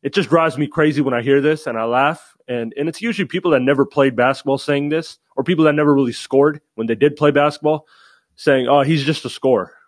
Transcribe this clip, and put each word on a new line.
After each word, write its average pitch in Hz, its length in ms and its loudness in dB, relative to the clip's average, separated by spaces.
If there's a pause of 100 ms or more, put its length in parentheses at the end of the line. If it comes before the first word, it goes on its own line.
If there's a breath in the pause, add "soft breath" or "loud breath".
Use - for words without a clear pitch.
it 139 140 -6
just 185 140 -2
drives 160 280 0
me 147 80 -2
crazy 151 340 0
when 131 140 -2
I 120 80 -2
hear 139 180 2
this 151 280 -2
and 117 100 -6
I 110 60 -4
laugh. 135 520 -2 (120)
And, 117 280 -6
and 147 140 -4
it's 165 140 -12
usually 196 240 -4
people 175 240 -2
that 135 80 4
never 135 260 2
played 135 300 0
basketball 135 420 0
saying 143 320 -4
this, 156 300 -6 (160)
or 135 80 -4
people 160 220 0
that 147 80 4
never 147 200 2
really 135 180 2
scored 143 480 0 (140)
when 113 140 -6
they 113 80 -2
did 143 220 0
play 147 120 2
basketball, 147 560 0 (500 soft breath)
saying, 131 320 0
"Oh, 139 140 4
he's 143 220 0
just 151 220 -4
a 120 40 -8
scorer. 117 460 -2 (120)